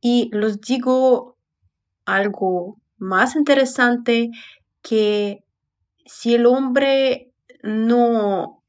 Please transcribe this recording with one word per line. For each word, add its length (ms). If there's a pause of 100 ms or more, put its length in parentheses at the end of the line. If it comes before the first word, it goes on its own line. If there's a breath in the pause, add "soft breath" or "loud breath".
Y 320
les 280
digo 760 (680)
algo 760 (160)
más 400
interesante, 960 (520 loud breath)
que 640 (640)
si 280
el 120
hombre 880 (300)
no 1080